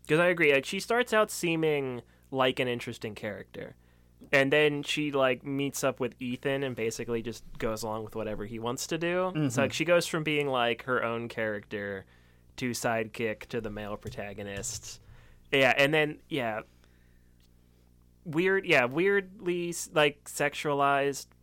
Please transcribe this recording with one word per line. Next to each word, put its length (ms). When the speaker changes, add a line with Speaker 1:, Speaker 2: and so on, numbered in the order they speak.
Speaker 1:
'cause 120
I 80
agree, 260
like, 120
she 160
starts 320
out 180
seeming 680
like 280
an 80
interesting 480
character. 600
And 180
then 320
she, 300
like, 320
meets 380
up 180
with 180
Ethan 440
and 120
basically 460
just 220
goes 260
along 200
with 120
whatever 300
he 140
wants 280
to 100
do. 360
Speaker 2:
Mm-hmm. 140
Speaker 1:
So, 140
like, 120
she 120
goes 200
from 180
being, 260
like, 340
her 200
own 260
character 760
to 140
sidekick 760
to 140
the 80
male 260
protagonist. 1040
Yeah, 240
and 160
then, 340
yeah, 340
weird, 400
yeah, 200
weirdly, 840
s-, 240
like, 320
sexualized. 1040